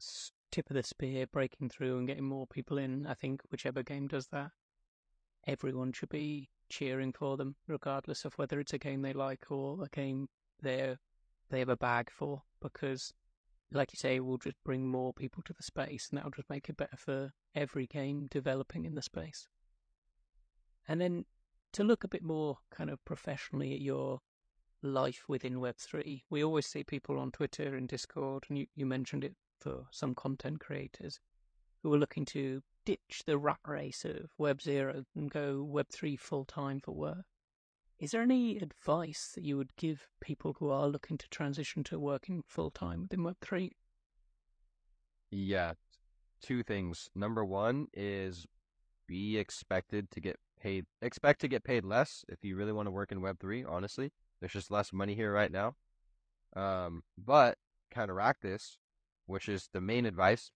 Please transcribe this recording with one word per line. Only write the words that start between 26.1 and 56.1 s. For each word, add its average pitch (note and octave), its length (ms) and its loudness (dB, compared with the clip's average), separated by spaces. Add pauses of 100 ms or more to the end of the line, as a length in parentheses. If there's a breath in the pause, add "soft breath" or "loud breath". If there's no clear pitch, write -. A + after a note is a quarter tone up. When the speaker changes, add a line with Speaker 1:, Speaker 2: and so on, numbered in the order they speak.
Speaker 1:
we D3+ 140 2
always D#3 220 4
see C#3+ 180 -6
people C#3 340 -2
on C3 140 -2
Twitter C#3+ 420 -2
and B2+ 140 -2
Discord, C3+ 600 -4
and C#3+ 100 -2
you, - 80 -2 (100)
you C#3 100 0
mentioned C3+ 380 0
it E3 100 -6 (240)
for C3 320 -6
some C3 240 -2
content C3+ 460 -4
creators, C#3+ 580 -8 (640)
who D3+ 100 4
are D3 60 10
looking C#3+ 280 4
to C3+ 360 -2 (240)
ditch - 400 -2
the D3+ 100 6
rat D3 300 4
race C#3+ 400 -4
of D#3 320 -6
Web C#3+ 240 4
zero C#3 420 2 (100)
and D3+ 160 -2
go C#3+ 320 0
Web D3 300 0
three D3 240 -2
full-time C#3 640 -4
for D#3+ 120 -8
work. D#3 320 -4 (720)
Is D3 140 -4
there A3+ 100 4
any B3 340 6
advice D#3+ 800 -2
that F3 100 -6
you C#3+ 140 2
would C3+ 180 -4
give D#3+ 320 -2 (140)
people D3+ 360 -4
who D3 120 2
are C#3+ 180 4
looking D3 300 -2
to - 100 -14
transition C#3+ 560 -2
to D#3+ 140 -4
working D3 480 -2
full-time E3+ 560 -2
within F#3 200 -2
Web E3+ 200 -2
three? F#3 300 -2 (1600)
Speaker 2:
Yeah, F#2+ 440 2 (640)
two B2 220 0
things. F#2 520 -2
Number G#2+ 300 0
one A2 480 2
is F#2+ 540 -4 (600)
be G2+ 300 0
expected G2+ 760 0
to - 80 -8
get F2+ 180 -4 (200)
paid, F#2+ 280 -2 (160)
expect C#3+ 400 4
to C3 60 0
get B2 160 0
paid A#2+ 200 2
less A#2 440 4
if - 140 -10
you F#2+ 140 -2
really G#2 160 0
wanna G#2 180 0
work G2 220 -2
in F#2+ 80 -2
Web F#2+ 180 -2
three, G#2+ 240 -4
honestly. G2+ 480 -2 (300)
There's F#2 140 -6
just G2+ 160 -4
less G2+ 200 2
money G2 240 0
here G#2+ 200 2
right G2+ 180 6
now. G#2 220 2 (800)